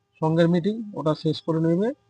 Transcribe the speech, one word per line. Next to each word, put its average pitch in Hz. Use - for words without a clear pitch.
সঙ্ঘের 165
মিটিং, 208
ওটা 151
শেষ -
করে 160
নেবে 175